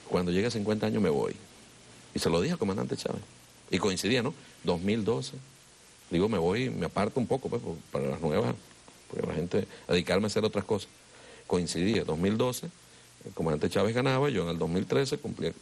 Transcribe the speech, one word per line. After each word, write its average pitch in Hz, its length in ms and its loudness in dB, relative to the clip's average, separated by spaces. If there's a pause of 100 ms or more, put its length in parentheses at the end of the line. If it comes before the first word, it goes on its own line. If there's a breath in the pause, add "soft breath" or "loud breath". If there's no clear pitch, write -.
cuando 90 220 2
llegue 98 160 4
a 120 40 0
cincuenta 107 360 0
años 110 140 2
me 95 80 4
voy. 67 260 0 (800)
Y - 60 -4
se - 100 2
lo 82 120 4
dije 156 120 0
al 170 60 -4
comandante - 380 0
Chávez. - 240 -4 (500)
Y 101 60 2
coincidía, 98 440 2
¿no? 131 120 -2 (300 loud breath)
Dos 85 180 0
mil 104 240 0
doce. 131 280 -2 (760)
Digo, 87 180 4
me 110 120 0
voy, 104 300 2
me 95 180 -2
aparto 104 320 0
un 120 80 0
poco, - 220 -2
pues, 120 120 -2
por, 85 140 -6 (160)
para 67 160 -2
las 67 120 -2
nuevas, 104 360 0 (540)
porque - 180 -4
la - 80 -4
gente, 87 320 0 (200 loud breath)
dedicarme 90 380 2
a - 20 0
hacer 104 160 0
otras 104 220 -2
cosas. 104 240 -2 (560 loud breath)
Coincidía, 90 580 0
dos 78 140 0
mil 98 200 2
doce, 123 300 0 (580 loud breath)
el - 80 -12
comandante 80 360 0
Chávez 101 240 2
ganaba, 131 360 2
yo 101 140 0
en 85 60 -2
el 85 80 -2
dos 85 120 0
mil 90 160 0
trece 135 320 0
cumplía - 340 -6 (100)